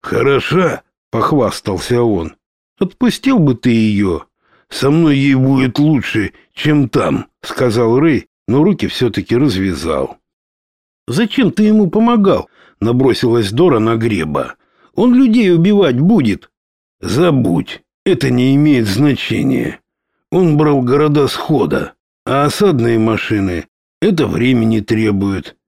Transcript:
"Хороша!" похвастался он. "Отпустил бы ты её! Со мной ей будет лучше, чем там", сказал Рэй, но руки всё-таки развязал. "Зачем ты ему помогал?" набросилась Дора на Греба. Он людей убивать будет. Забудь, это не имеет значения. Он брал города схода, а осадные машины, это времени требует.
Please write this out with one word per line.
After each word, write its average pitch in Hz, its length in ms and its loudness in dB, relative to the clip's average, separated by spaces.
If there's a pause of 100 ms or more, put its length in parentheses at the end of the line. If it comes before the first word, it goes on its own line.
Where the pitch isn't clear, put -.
"Хороша!" 139 800 -2 (280)
похвастался 110 880 -2
он. 95 340 -2 (440)
"Отпустил 240 600 -2
бы 143 160 2
ты 123 140 -2
её! 104 560 0 (440)
Со 139 220 -2
мной 151 260 2
ей 139 180 2
будет 131 440 0
лучше, 123 540 0 (200)
чем 147 360 0
там", 90 380 -2 (140)
сказал 120 580 0
Рэй, 147 280 0 (200)
но 131 160 2
руки 170 240 0
всё-таки 110 500 -2
развязал. 90 800 -2 (920)
"Зачем 208 440 0
ты 214 120 -2
ему 214 260 2
помогал?" 214 600 0 (300)
набросилась 117 720 0
Дора 139 280 2
на 113 160 0
Греба. 80 600 -4 (420)
Он 240 160 2
людей 233 400 4
убивать 170 460 2
будет. 151 500 0 (500)
Забудь, 120 840 -2 (200)
это 139 280 0
не 127 240 2
имеет 143 320 2
значения. 123 920 -2 (520)
Он 160 260 2
брал 147 240 2
города 147 460 2
схода, - 680 -2 (320)
а 139 200 -2
осадные 127 520 0
машины, 104 680 -2 (340)
это 175 240 0
времени 117 540 0
требует. 101 760 -2 (120)